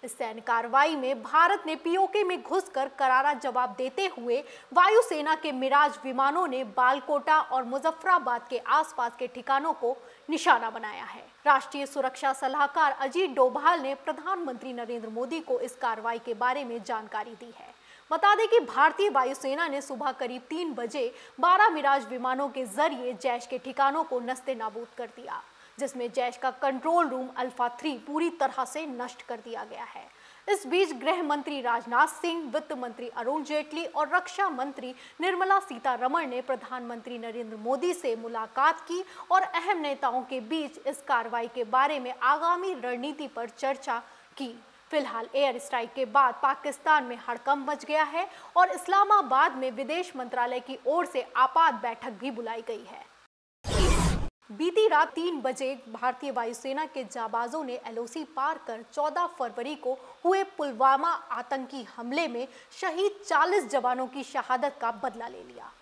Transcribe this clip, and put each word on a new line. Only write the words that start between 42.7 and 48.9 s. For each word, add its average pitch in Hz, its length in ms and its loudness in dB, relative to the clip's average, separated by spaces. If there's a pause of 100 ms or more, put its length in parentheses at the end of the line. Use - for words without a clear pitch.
रणनीति 247 520 -6
पर 233 240 -8
चर्चा 262 480 -4 (380)
की। 240 180 -8 (360)
फिलहाल 262 440 -2
एयर 269 240 2
स्ट्राइक 233 360 -4
के 262 120 -2
बाद 240 360 4
पाकिस्तान 285 640 2
में 240 140 -10 (100)
हड़कंप 269 420 -2
मच 294 140 -4
गया 302 200 2
है 330 220 -4 (300)
और 359 140 8
इस्लामाबाद 359 840 4